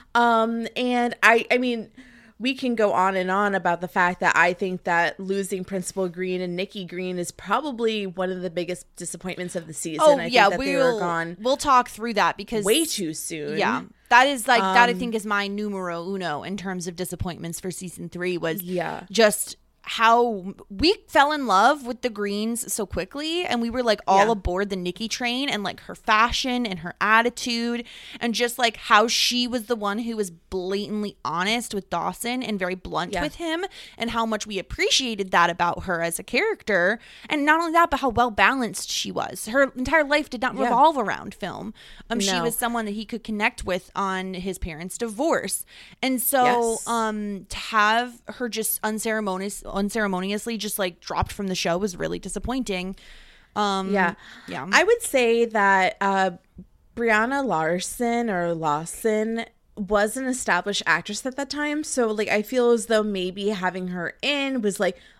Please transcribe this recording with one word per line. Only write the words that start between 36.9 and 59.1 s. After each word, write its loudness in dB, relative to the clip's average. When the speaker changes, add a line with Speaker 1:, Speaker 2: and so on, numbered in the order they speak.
Speaker 2:
And -2
not 6
only -2
that, 6
but 0
how 0
well 2
balanced 2
she -6
was. -6
Her 4
entire 2
life 0
did -6
not 0
Speaker 1:
Yeah. 0
Speaker 2:
revolve 6
around -4
film. -10
Um, -2
she 0
Speaker 1:
No. 2
Speaker 2:
was 0
someone -2
that -4
he -6
could -10
connect -2
with -4
on -2
his -6
parents' -10
divorce. -2
And 0
so, 4
Speaker 1:
Yes. -8
Speaker 2:
um, -2
to -10
have 0
her -6
just -4
unceremonious-, -4
unceremoniously -2
just, -6
like, -4
dropped -4
from -6
the -2
show 0
was -4
really -4
disappointing. -6
Um, 0
Speaker 1:
Yeah. 2
Speaker 2:
yeah. -8
Speaker 1:
I 6
would 4
say 2
that, 4
uh, 2
Brianna 2
Larson 0
or 0
Lawson -2